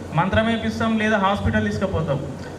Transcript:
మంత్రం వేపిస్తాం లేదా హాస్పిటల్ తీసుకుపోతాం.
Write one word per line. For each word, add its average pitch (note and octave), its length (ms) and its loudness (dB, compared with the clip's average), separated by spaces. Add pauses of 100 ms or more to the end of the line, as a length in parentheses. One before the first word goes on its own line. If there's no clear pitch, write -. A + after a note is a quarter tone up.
(140)
మంత్రం G#3 320 2
వేపిస్తాం A3+ 520 0
లేదా G#3+ 200 2
హాస్పిటల్ G#3 480 2
తీసుకుపోతాం. E3+ 600 -2 (320)